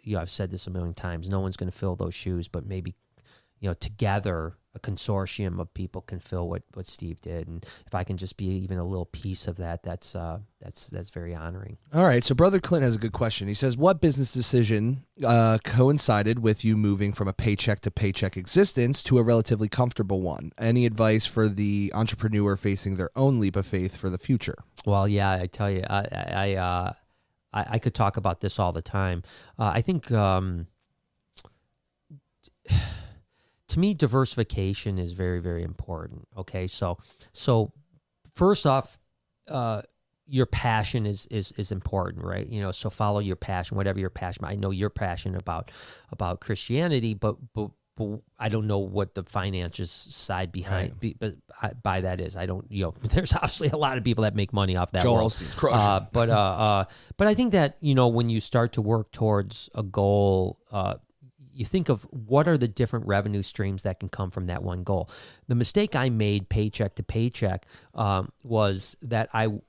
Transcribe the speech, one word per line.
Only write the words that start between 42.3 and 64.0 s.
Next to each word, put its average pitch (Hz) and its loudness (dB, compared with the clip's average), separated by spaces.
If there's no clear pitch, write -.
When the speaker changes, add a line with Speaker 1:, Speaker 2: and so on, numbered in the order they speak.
Speaker 1:
You 104 -6
know, 95 -4
so - -8
follow 104 0
your 98 -2
passion, 90 -6
whatever 98 -2
your 92 -4
passion. 92 -8
I 101 -6
know 98 -2
you're 98 -2
passionate 92 -6
about, 85 -8
about 90 -4
Christianity, 120 -2
but, 104 -2
but, 104 -6
but 107 -6
I 110 0
don't 107 0
know 104 2
what 98 -2
the 95 -6
finances 92 -4
side - -6
behind, 92 -4
Speaker 2:
Right. - -16
Speaker 1:
be, 113 -4
but 107 -6
I, 104 -6
by 95 -2
that 92 -4
is. 85 -8
I 87 -4
don't, 92 -6
you 95 -2
know, 82 -4
<laughs> - -8
there's 120 2
obviously - -2
a 156 -2
lot 135 0
of 113 -4
people 117 2
that 104 2
make 98 0
money 98 2
off 90 0
that 90 2
Speaker 2:
Joel 120 4
Speaker 1:
world. 113 4
Speaker 2:
Osteen's 82 -8
crushing. 120 2
Speaker 1:
Uh, 101 4
but, 117 4
uh, 113 4
uh, 101 4
but 202 4
I 214 6
think 240 2
that, 160 4
you 147 4
know, 127 8
when 117 4
you 113 2
start 117 0
to 117 0
work 110 0
towards 101 0
a 107 -4
goal, 101 4
uh, 98 -2
you 123 -4
think 190 0
of 117 0
what 135 2
are 165 4
the 123 4
different 113 -2
revenue 101 0
streams 98 -4
that 95 -4
can 98 -8